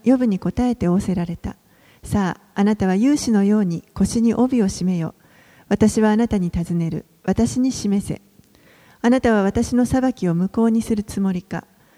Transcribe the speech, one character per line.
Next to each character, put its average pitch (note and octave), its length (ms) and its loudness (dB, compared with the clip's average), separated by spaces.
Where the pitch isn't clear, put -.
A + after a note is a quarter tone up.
ヨ C4 140 4
ブ B3+ 80 0
に G3+ 140 0
答 A#3 280 -2
え A#3+ 80 0
て G3 120 -4
仰 F3 120 2
せ G3+ 160 -2
ら E3+ 120 -4
れ E3+ 100 -8
た。 - 200 -12
さ F#3+ 320 -2
あ、 - 60 -2
あ - 20 2
な G#3+ 140 2
た G3 100 -2
は F#3 80 2
勇 C4 220 2
士 B3+ 160 -2
の G3+ 100 4
よ G#3 160 2
う G#3 60 0
に E3+ 180 -4
腰 G#3 300 0
に A3+ 100 4
帯 B3+ 300 2
を F#3+ 40 2
締 F#3+ 180 -4
め F#3 120 0
よ。 D#3+ 200 -6
私 G#3+ 320 4
は G#3+ 120 4
あ G#3+ 40 2
な A#3 120 0
た G#3 100 -2
に F3 120 -2
尋 E3+ 280 -4
ね E3 100 -2
る。 D#3+ 160 -8
私 A3+ 340 0
に B3+ 140 0
示 G3+ 340 -2
せ。 - 160 -8
あ A#3+ 80 2
な C4 100 4
た A#3 140 2
は G3+ 80 2
私 G#3+ 320 -2
の B3 120 2
裁 B3+ 280 0
き F3+ 140 -4
を E3 60 0
無 F3+ 140 0
効 A3+ 200 0
に A3+ 140 2
す A3+ 120 -4
る G#3 80 -2
つ - 180 -8
も F#3+ 120 0
り F3+ 100 -6
か。 - 220 -12